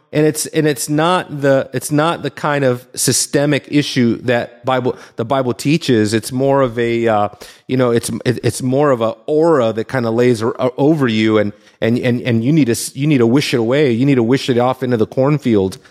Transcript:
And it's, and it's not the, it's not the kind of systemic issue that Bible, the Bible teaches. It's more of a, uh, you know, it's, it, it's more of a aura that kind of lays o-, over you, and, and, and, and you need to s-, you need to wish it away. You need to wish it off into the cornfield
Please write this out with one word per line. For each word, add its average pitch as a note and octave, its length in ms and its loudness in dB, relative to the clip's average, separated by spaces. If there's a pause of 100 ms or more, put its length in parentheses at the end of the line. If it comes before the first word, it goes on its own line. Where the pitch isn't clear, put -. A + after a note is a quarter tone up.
(100)
And D3+ 140 0
it's, D#3 220 -2
and D#3 200 -2
it's D3+ 220 -4
not D3+ 540 -2
the, C3+ 320 2
it's C3 180 -6
not D3+ 300 0
the C#3+ 80 -6
kind C#3+ 340 -2
of B2 300 -2
systemic - 760 0
issue B2+ 520 0
that A#2+ 420 -4
Bible, B2+ 320 -2 (200)
the A#2 100 -6
Bible C3 260 -2
teaches. A#2 640 0
It's A2 180 -4
more C3+ 300 2
of A#2+ 160 -2
a, A#2 280 0
uh, G#2 220 2 (380)
you B2+ 100 -4
know, B2+ 140 2
it's, A#2 180 0 (160)
it, A#2+ 180 0
it's - 200 -4
more C3+ 280 2
of A#2 120 4
a A2+ 80 0 (160)
aura D3+ 480 2
that A2 100 -4
kind B2 220 -4
of A2+ 80 -2
lays A#2+ 280 2
o-, A#2 120 -2 (240)
over C#3+ 300 2
you, A2 280 2
and, G#2 160 0 (300)
and, A#2 160 2
and, A#2+ 240 -2
and A2+ 200 0
you C#3 120 0
need D3 100 4
to A#2 80 2
s-, - 240 -6
you C#3 100 -4
need D3+ 120 2
to A#2 80 4
wish C3+ 260 2
it C3 60 2
away. B2+ 340 2
You A#2+ 140 0
need C#3+ 80 4
to B2 80 4
wish B2 260 0
it B2 80 0
off B2 260 0
into B2 140 -2
the G#2+ 100 0
cornfield B2 720 0 (140)